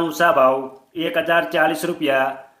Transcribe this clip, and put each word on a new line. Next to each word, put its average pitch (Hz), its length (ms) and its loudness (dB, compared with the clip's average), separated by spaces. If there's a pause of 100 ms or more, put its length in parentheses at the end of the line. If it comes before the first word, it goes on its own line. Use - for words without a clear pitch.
ઊંચા 165 360 0
ભાવ 135 200 4 (460)
એક 170 120 -4 (120)
હજાર 170 160 2 (100)
ચાલીસ 160 340 0
રૂપિયા 135 480 -2 (240)